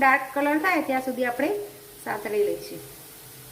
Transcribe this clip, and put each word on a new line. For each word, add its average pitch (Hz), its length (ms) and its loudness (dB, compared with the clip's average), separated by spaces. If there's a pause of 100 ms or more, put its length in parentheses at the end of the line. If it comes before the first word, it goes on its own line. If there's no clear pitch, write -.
ડાર્ક 269 320 6
કલર 285 220 4 (100)
થાય 311 240 4
ત્યાં 262 180 0
સુધી 247 220 0
આપણે 285 200 0 (520)
સાતળી 208 480 0
લઈશું. - 340 -8 (680)